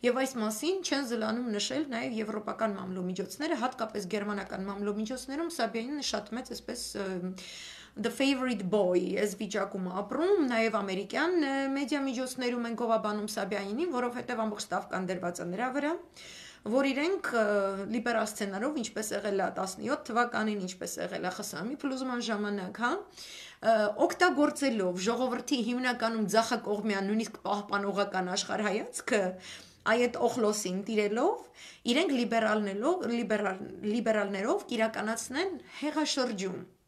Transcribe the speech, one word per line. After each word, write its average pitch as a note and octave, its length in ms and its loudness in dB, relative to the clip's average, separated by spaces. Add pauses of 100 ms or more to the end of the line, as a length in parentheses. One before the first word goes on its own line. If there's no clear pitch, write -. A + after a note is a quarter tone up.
և B3 160 4
այս C4 160 -2
մասին C4 420 0
չեն C#4 320 0
զլանում A3 400 -2
նշել B3+ 380 -2
նաև A#3+ 320 -4
եվրոպական G#3+ 560 -2
մամլոմիջոցները, F#3 880 -4
հատկապես G#3+ 460 -4
գերմանական G3+ 560 -4
մամլոմիջոցներում A3 840 -4
Սաբյանինը B3 540 -2
շատ G#3 260 -4
մեծ, B3 240 -6
այսպես, A#3+ 360 -8
ը, G3 160 -4 (800)
the G#3+ 180 -4
favorite B3+ 560 2
boy, F3+ 560 4
այս G3+ 160 2
վիճակում F#3+ 540 -2
ապրում, C#4+ 580 2
նաև A3+ 300 4
ամերիկյան, G3+ 560 0
ը, D4 160 4 (220)
մեդիամիջոցներում B3+ 960 0
են A3 80 -4
գովաբանում G#3+ 500 2
Սաբյանինին, G3+ 640 -2
որովհետև B3 540 -2
ամբողջ G#3 240 -4
տավկան F#3 400 -2
դրված F3 320 -2
է E3+ 80 -4
նրա A3+ 240 0
վրա, C#4+ 180 0 (800)
որ C#4 160 6
իրենք, D#4 400 2
ը, A3+ 160 4 (480)
լիբերալ A3+ 380 2
սցենարով, A3 500 -2
ինչպես G#3+ 320 -4
եղել G3+ 300 0
է G3+ 100 0
տասնյոթ G#3+ 560 -2
թվականին, G#3+ 540 2
ինչպես - 300 -6 (100)
եղել F3+ 240 -4
է F3+ 100 0
Խ G3+ 80 -6
Ս - 80 -8
Հ D#3 140 -6
Մ-ի C#4 160 -6
փլուզման C4 400 -2
ժամանակ, G#3 580 -2
հա, A#3+ 160 2
ը, - 760 -2 (360)
օգտագործելով B3+ 960 4
ժողովրդի A#3+ 560 0 (100)
հիմնականում A#3+ 640 0
ձախակողմյան, G#3 800 2
նույնիսկ A3 320 0
պահպանողական G3+ 920 0
աշխարհայացքը, G#3+ 920 0 (560)
այ A3+ 180 4
այդ A#3+ 240 2
օխլոսին G#3 640 2
տիրելով, A3+ 800 0 (280)
իրենք D#4+ 220 4
լիբերալնելով, G#3+ 960 2
լիբերալ-, G#3 560 0 (140)
լիբերալներով G#3+ 920 2
կիրականացնեն A3+ 880 0 (220)
հեղաշրջում։ A3 840 0 (260)